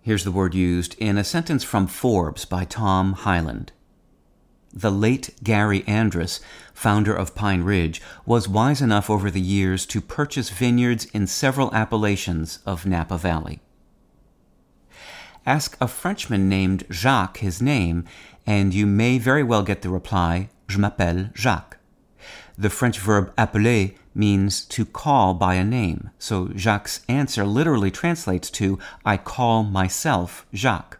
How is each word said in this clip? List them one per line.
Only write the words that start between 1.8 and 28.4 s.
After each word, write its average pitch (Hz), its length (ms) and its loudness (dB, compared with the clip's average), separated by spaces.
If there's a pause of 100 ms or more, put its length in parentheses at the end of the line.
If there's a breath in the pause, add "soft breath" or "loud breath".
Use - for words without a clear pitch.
Forbes 92 580 -2
by 92 180 -2
Tom 95 480 0
Hyland. 85 600 -4 (1000)
"The 104 160 -2
late 110 420 0 (120)
Gary 104 420 2
Andrus, 104 540 0 (340 loud breath)
founder 104 400 2
of 92 220 -4
Pine 98 280 0
Ridge, 87 380 0 (240 loud breath)
was 117 220 2
wise 123 340 2
enough 107 280 2
over 101 200 2
the 92 120 -2
years 95 460 0
to 107 120 -4
purchase - 500 -4
vineyards 120 540 2 (100)
in 101 140 0
several 135 480 0
appellations 101 920 -2
of 90 200 -6
Napa 87 320 -2
Valley." 82 420 -4 (1900 loud breath)
Ask 147 360 0
a 123 80 0
Frenchman 113 580 -2
named 95 420 2
Jacques 92 500 0
his 95 220 -4
name, 87 440 2 (420 loud breath)
and 98 260 2
you 104 120 2
may 113 320 4
very 131 260 2
well 117 180 4
get 98 200 -2
the 92 80 -6
reply, 90 580 0 (220)
"Je 98 80 -2
m'appelle 95 580 0
Jacques." 104 420 -2 (800 loud breath)
The 98 120 0
French 120 280 0
verb 101 400 2
appeler 107 540 2 (240 soft breath)
means 101 460 2
to - 240 -4
call 117 480 2
by 92 220 2
a 92 100 2
name, 104 520 -2
so 95 380 -4
Jacques' 101 540 -2
answer 135 340 0
literally 107 480 2
translates 127 600 -4